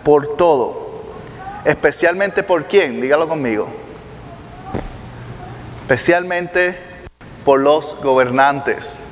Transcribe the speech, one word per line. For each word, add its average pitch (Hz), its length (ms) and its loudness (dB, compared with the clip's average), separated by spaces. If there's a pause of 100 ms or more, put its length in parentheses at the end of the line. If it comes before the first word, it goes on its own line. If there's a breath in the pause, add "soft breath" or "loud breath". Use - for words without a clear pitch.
por 147 320 4
todo. 151 640 0 (600)
¿Especialmente 175 760 0
por 170 220 2
quién? 147 360 2
Dígalo 147 280 2
conmigo. 127 400 -2 (2250)
Especialmente 175 920 0 (680)
por 135 160 6
los 147 420 2
gobernantes. 131 1000 2 (120)